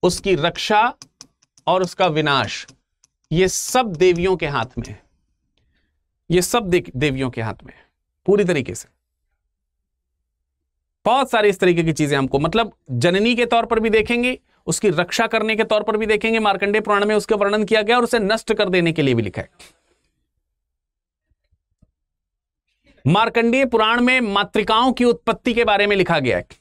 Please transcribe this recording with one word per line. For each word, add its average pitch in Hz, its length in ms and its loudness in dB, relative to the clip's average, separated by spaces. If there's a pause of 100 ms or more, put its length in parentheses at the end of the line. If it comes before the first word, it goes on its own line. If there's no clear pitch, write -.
उसकी 180 320 0
रक्षा 208 600 0 (720)
और 185 160 0
उसका 180 240 -2
विनाश, 147 600 -2 (640)
ये 185 160 2
सब 240 440 -2
देवियों 180 440 2
के 170 100 -6
हाथ 135 200 -4 (120)
में 113 100 -10
है, 107 140 -16 (1300)
ये 175 120 2
सब 208 280 -2
दे-, 175 260 -2
देवियों 131 340 -2
के 117 120 -8
हाथ 110 120 -8 (100)
में - 80 -20
है - 140 -20 (400)
पूरी 208 180 2
तरीके 151 300 -2
से। - 140 -16 (2250)
बहुत 254 260 0
सारी 214 180 2
इस 190 120 0
तरीके 170 220 2
की 160 100 0
चीजें 143 260 0
हमको, 135 200 -2
मतलब 208 340 0 (180)
जननी 185 460 2
के 240 100 0
तौर 233 200 0
पर 226 140 0
भी 226 100 0
देखेंगे, 240 480 0 (280)
उसकी 190 240 0
रक्षा 175 360 -2
करने 220 300 -2
के 226 80 0
तौर 214 180 0
पर 214 140 -2
भी 214 100 -2
देखेंगे, 220 320 0
मार्कंडेय 202 420 0
पुराण 208 240 0
में 214 100 0
उसका 214 220 0
वर्णन 202 280 0
किया 214 180 2
गया 220 140 2
और 240 80 2
उसे 233 140 0
नष्ट 208 360 -2
कर 202 140 0
देने 175 240 2
के 160 100 -2
लिए 131 120 2
भी 113 80 0
लिखा 98 200 -8
है। - 80 -14 (3500)
मार्कंडेय 233 580 2
पुराण 233 360 2
में 254 200 2
मातृकाओं 220 720 0
की 247 120 0
उत्पत्ति 233 500 0
के 233 100 2
बारे 208 220 2
में 202 100 2
लिखा 180 220 0
गया 120 180 0
है। 87 100 -4 (140)